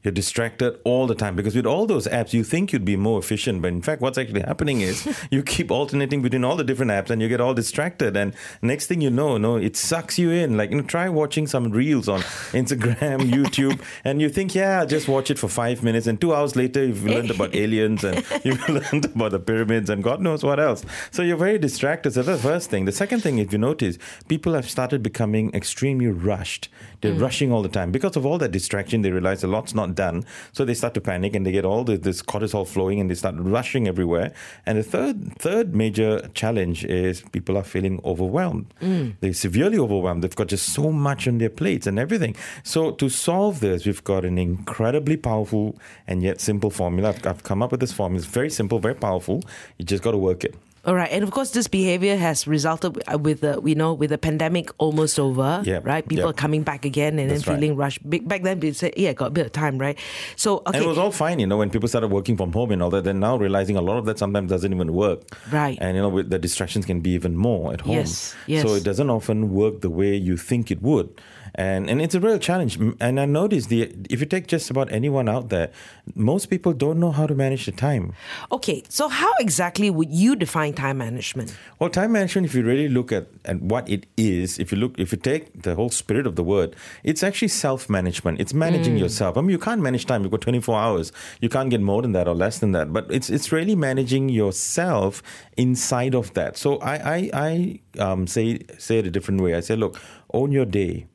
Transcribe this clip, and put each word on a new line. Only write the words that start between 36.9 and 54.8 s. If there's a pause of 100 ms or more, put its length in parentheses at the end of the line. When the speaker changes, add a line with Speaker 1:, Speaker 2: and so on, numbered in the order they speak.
Speaker 1:
people
are
feeling
overwhelmed.
Speaker 2:
Mm.
Speaker 1:
They're
severely
overwhelmed.
They've
got
just
so
much
on
their
plates
and
everything. (280)
So
to
solve
this,
we've
got
an
incredibly
powerful (300)
and
yet
simple
formula.
I've,
I've
come
up
with
this
formula.
It's
very
simple,
very
powerful. (340)
You
just
gotta
work
it. (280)
Speaker 2:
All
right.
And
of
course,
this
behavior
has
resulted
w-, (100)
uh,
with
the,
we
know,
with
the
pandemic
almost